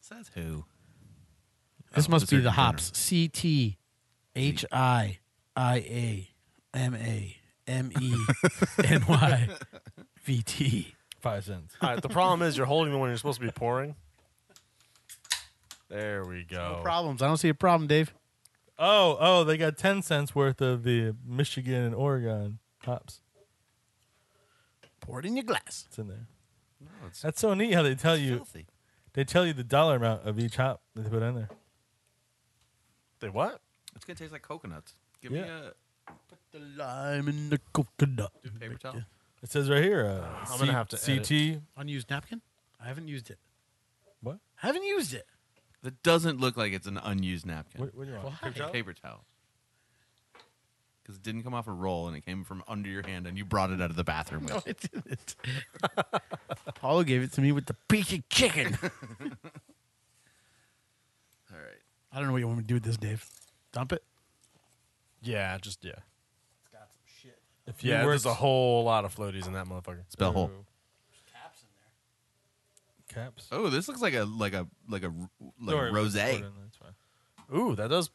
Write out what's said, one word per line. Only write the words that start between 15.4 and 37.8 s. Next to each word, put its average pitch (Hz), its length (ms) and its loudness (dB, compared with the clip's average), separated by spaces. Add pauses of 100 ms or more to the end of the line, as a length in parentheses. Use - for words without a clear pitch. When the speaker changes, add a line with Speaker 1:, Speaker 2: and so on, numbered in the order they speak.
Speaker 4:
There 104 360 -6
we 90 200 -10
go. 87 320 -6
Speaker 2:
No 85 60 -8
problems. 165 400 -2
I 139 60 4
don't 160 80 4
see 165 120 2
a 156 60 4
problem, 170 320 4
Dave. 151 260 4 (680)
Speaker 3:
Oh, 180 400 6
oh, 175 260 8
they 156 120 4
got 156 220 2
ten 196 240 4
cents 147 320 0
worth 139 260 4
of 127 220 2
the 117 320 2 (120)
Michigan 127 580 -2
and 117 100 0
Oregon 113 640 0 (260)
hops. - 360 -8 (1800)
Speaker 2:
Pour 127 200 -10
it 160 60 -6
in 226 100 -2
your 262 80 -2
glass. - 440 -4
Speaker 3:
It's - 100 -14
in 107 100 -6
there. 110 180 -12 (540)
Speaker 1:
No, 143 80 -20 (180)
it's - 160 -18
Speaker 3:
That's 156 180 -4
so 214 140 4
neat 208 180 2
how 170 100 8
they 139 120 4
tell 160 220 4
you, 135 200 0
Speaker 1:
filthy. 80 300 -12 (480)
Speaker 3:
they 139 100 0
tell 175 220 4
you 165 60 2
the 131 120 -6
dollar 143 320 6
amount 113 300 0
of 107 120 -2
each 117 180 -2
hop 131 260 0 (120)
that 110 80 -8
they 107 80 -6
put 113 120 0
in 120 140 -2
there. 110 120 -6 (1700)
Speaker 4:
They 110 80 -6
what? 135 320 -2 (340)
Speaker 1:
It's 117 100 -20
gonna 175 140 -14
taste 156 140 -16
like 147 100 -16
coconuts. - 520 -14 (280)
Give 123 100 -12
Speaker 3:
Yeah. 160 100 -4
Speaker 1:
me 180 60 -10
a 156 240 -14 (560)
Speaker 2:
Put 170 100 -20 (140)
the 151 80 -18 (160)
lime 143 520 -4
in 147 200 -2
the 147 100 2 (140)
coconut. 131 580 2 (140)